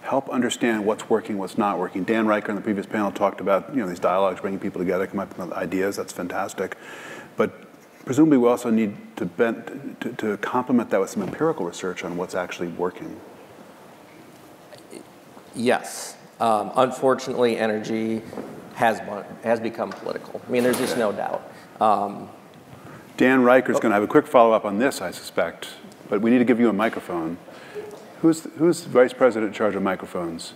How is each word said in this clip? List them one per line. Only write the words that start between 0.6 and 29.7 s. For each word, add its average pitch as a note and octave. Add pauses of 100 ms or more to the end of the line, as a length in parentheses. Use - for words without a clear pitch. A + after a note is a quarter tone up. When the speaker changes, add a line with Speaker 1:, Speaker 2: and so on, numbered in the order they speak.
Speaker 1:
what's G#2
working, G#2+
what's F#2
not G2+
working? F#2
Dan A2
Riker G#2
in G#2
the F#2
previous G2+
panel G#2
talked G2
about, F#2+
you C3
know, F#2+
these F2+
dialogues, F#2
bringing G2
people F#2+
together, F#2
come G2
up -
with F2+
ideas. F#2+
That's -
fantastic. F#2+ (640)
But G#2 (520)
presumably C#3+
we A#2+
also B2
need A2 (220)
to, G#2+
bend, -
to, A#2
to G#2+
complement B2
that G#2
with F#2
some G#2+
empirical G2
research F2+
on F2
what's F2+
actually F2+
working. F2+ (2250)
Speaker 2:
Yes. - (260)
Um, G#2+
unfortunately, B2
energy A2 (540)
has, A2+ (420)
has A2+
become A2
political. -
I A#2
mean, B2
there's B2
just B2
no G#2+
doubt. - (300)
Um, G2+ (880)
Speaker 1:
Dan C3
Riker's B2
Speaker 2:
oh. -
Speaker 1:
gonna A2
have G#2
a G2+
quick D3
follow-up A2+
on G2+
this, C#3+
I F2+
suspect, - (420)
but G#2
we A#2
need B2+
to A#2+
give A#2
you A#2
a G2+
microphone. F2 (840)
Who's, D#3+ (160)
who's E3
vice B2
president A2
in G2
charge G#2